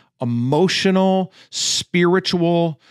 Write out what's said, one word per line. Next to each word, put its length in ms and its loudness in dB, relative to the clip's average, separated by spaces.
emotional, 1120 0
spiritual 1300 0